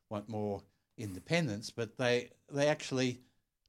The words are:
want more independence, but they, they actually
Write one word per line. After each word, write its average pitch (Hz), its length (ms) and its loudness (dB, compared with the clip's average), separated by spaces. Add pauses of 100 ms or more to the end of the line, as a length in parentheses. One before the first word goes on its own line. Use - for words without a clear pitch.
want 104 200 -6
more 104 340 -4 (340)
independence, 113 760 -2
but 117 280 -6
they, 123 320 2 (220)
they 143 160 4
actually 127 520 0 (480)